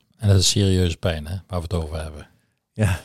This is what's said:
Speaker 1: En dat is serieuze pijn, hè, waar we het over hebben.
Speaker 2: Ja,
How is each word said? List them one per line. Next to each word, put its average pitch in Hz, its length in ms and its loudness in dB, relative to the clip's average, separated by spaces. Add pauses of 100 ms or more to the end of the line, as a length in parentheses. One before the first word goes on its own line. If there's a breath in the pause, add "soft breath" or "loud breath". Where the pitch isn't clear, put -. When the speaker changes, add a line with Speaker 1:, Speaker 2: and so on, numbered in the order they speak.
(160)
Speaker 1:
En 107 120 0
dat 98 100 6
is 90 120 2
serieuze 92 460 2
pijn, 78 300 -4
hè, 90 80 -8 (120)
waar 90 120 -6
we 82 60 -6 (100)
het - 0 - (100)
over 78 180 -8
hebben. 73 240 -14 (460)
Speaker 2:
Ja, 92 320 0